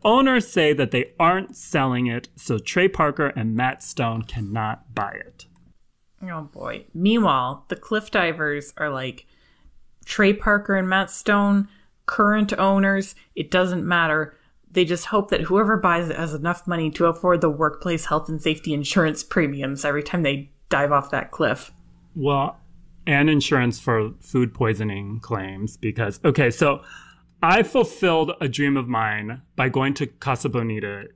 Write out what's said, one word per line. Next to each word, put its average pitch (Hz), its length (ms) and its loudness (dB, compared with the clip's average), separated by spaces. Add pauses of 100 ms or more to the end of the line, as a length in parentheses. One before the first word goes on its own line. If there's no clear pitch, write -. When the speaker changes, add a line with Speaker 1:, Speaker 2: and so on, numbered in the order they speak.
Speaker 1:
owners 254 420 4
say 151 280 2
that 135 180 0
they 127 260 -2
aren't 180 380 0
selling 127 520 -2
it, 120 280 -6
so - 220 -4
Trey 185 320 2
Parker 147 380 0
and 110 280 -4
Matt 127 260 -2
Stone 117 420 -4
cannot 110 720 -6
buy 104 200 -6 (120)
it. - 200 -20 (760)
Speaker 2:
Oh, 175 200 -10
boy. 135 420 -12 (100)
Meanwhile, 165 760 0
the - 80 -6
Cliff 214 340 -6
Divers 156 640 -2
are 147 140 -4
like, 131 360 -8 (800)
"Trey 208 300 4
Parker 208 420 0
and 185 140 0
Matt 190 220 0
Stone, 202 580 2 (380)
current 208 520 2
owners, 196 560 2 (200)
it - 160 -8
doesn't 180 360 2
matter." 160 500 0 (320)
They 185 140 4
just 170 220 -2
hope 202 240 0
that 165 140 0
whoever 208 340 2
buys 170 320 0
it 151 80 -4
has 160 160 -4
enough 165 340 -4
money 165 240 0
to 165 140 0
afford 170 340 2
the 165 100 2
workplace 160 580 -2
health 156 200 -2
and 160 140 -6
safety 156 320 -2
insurance 151 500 0
premiums 139 640 -2
every 147 180 0
time 175 200 -2
they 139 280 -2 (160)
dive 143 240 2
off 139 200 2
that - 200 -4
cliff. 135 400 -2 (440)
Speaker 1:
Well, 143 440 0 (480)
and 147 200 4
insurance 135 520 2
for 113 400 0
food 123 340 0
poisoning 107 680 -2
claims 98 580 -8
because, 107 460 -4
okay, 139 280 4
so 139 320 0 (580)
I 165 220 6
fulfilled 175 760 0
a 156 80 -2
dream 139 300 0
of 127 100 -4
mine 110 540 -2 (140)
by 127 140 2
going 135 260 0
to 147 100 -4
Casa - 420 -4
Bonita 107 580 -4 (100)